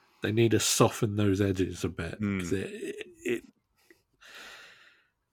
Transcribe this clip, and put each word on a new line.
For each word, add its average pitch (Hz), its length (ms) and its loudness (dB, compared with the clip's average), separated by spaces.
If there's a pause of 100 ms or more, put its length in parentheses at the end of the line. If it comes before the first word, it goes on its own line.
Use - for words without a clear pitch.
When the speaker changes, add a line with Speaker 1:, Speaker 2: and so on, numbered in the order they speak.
(220)
Speaker 1:
they 101 100 0
need 113 200 4
to 110 80 4
soften 110 560 2
those 101 240 4
edges 92 440 0
a 90 40 0
bit, 82 300 -8
Speaker 2:
Hmm. 101 200 -2
Speaker 1:
'cause 90 140 -4
it, 95 200 -4
it, - 340 -12 (180)
it, - 180 -2 (1900)